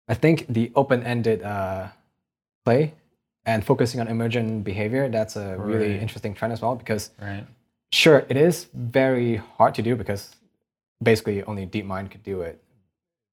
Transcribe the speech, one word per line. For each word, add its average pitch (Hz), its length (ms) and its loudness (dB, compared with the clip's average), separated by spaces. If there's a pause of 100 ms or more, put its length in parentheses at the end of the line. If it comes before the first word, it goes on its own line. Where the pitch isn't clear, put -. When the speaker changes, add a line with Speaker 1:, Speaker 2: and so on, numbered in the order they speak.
Speaker 1:
I 117 60 -4
think 156 340 2
the 117 280 0
open-ended, 120 640 0
uh, 101 460 -6 (760)
play 143 300 2 (520)
and 113 200 0
focusing 123 340 0
on 113 80 -4
emergent 113 560 -2
behavior, 107 460 -2
that's 110 260 -2
a 98 220 -8
really 104 360 -2
Speaker 2:
Right. 98 80 -4
Speaker 1:
interesting 107 340 -8
trend 113 180 -4
as 110 80 -8
well, 120 140 -2
because 107 340 -6 (100)
Speaker 2:
Right. 101 280 -10 (440)
Speaker 1:
sure, 143 380 8
it 127 80 2
is 165 380 2
very 123 600 0
hard 113 380 2
to 117 60 -2
do 117 140 0
because 101 400 -6 (640)
basically 107 440 2
only 101 200 -6
DeepMind 98 460 -6
could - 100 -20
do 95 200 -6
it. 82 200 -10 (720)